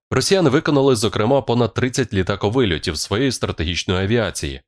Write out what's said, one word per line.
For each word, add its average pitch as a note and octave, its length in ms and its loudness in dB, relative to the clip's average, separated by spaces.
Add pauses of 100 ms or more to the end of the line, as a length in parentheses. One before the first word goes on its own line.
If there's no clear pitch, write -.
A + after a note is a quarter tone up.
(120)
росіяни E3 380 2
виконали, C#3 460 4
зокрема, A2 460 0
понад A#2+ 320 0
тридцять B2+ 400 -2
літаковильотів G2 840 0
своєї A#2+ 340 -2
стратегічної F#2 720 -2
авіації, F#2 640 -2